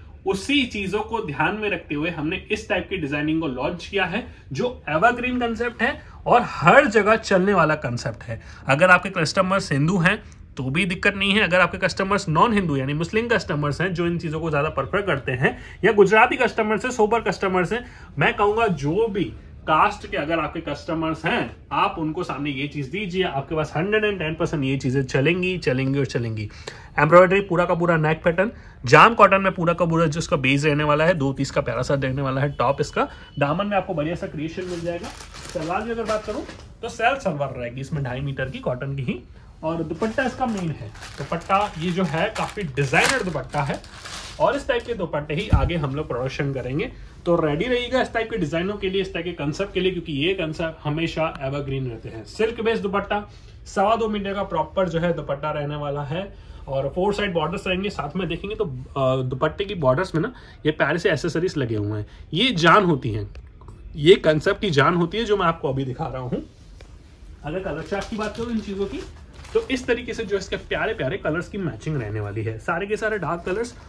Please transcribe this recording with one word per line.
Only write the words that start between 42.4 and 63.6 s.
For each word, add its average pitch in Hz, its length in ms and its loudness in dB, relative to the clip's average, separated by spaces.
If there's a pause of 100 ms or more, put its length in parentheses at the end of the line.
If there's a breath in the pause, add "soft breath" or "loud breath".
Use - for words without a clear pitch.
designer 165 580 2
दुपट्टा 147 380 -4
है - 180 -4 (600 loud breath)
और 208 160 4
इस 277 120 -4
type 240 160 0
के 240 100 -4
दुपट्टे 156 400 -4
ही 208 220 -2
आगे - 200 2
हम 143 200 -2
लोग 151 120 -4
production 135 460 -2
करेंगे, 131 380 -4 (340 loud breath)
तो 170 120 4
ready 156 280 0
रहिएगा 247 360 0
इस 208 120 -2
type 220 160 -2
के 226 80 -4
डिजाइनों 175 380 -2
के 196 140 -4
लिए, 190 120 0
इस 190 120 -6
type 170 120 -6
के 180 80 -4
concept 156 400 -4
के 185 60 -2
लिए, 185 120 2
क्योंकि 170 240 -6
ये 160 180 0
concept 160 500 -4
हमेशा 160 580 -2
evergreen 135 480 -4
रहते 113 200 -10
हैं। 113 160 -14
सिल्क 226 360 -2
बेस्ड 214 220 0
दुपट्टा, 202 380 -2 (460 loud breath)
सवा 208 280 4
दो 220 120 0
मीटर 196 260 -4
का 196 120 -2
proper 175 440 -2
जो 160 100 -2
है 170 140 2
दुपट्टा 147 380 -4
रहने 147 240 -4
वाला 147 300 -4
है 175 220 -6 (400 loud breath)
और 135 280 -2
four 196 180 2
side 196 200 -2
borders 175 340 -2
रहेंगे। 190 240 0
साथ 143 240 -6
में - 120 -2
देखेंगे 180 280 -6
तो, - 100 -2
अ, 131 580 0
दुपट्टे 156 420 -2
की 202 120 -6
borders 151 380 2
में 156 60 2
ना 240 120 -2 (320 loud breath)
ये 151 80 4
प्यारे 156 260 0
से 180 120 2
accessories 160 460 -2
लगे 117 180 -2
हुए 104 240 -2
हैं, 104 80 -8 (260 loud breath)
ये 240 240 2
जान 170 280 6
होती 131 260 0
हैं, 101 180 -6 (680)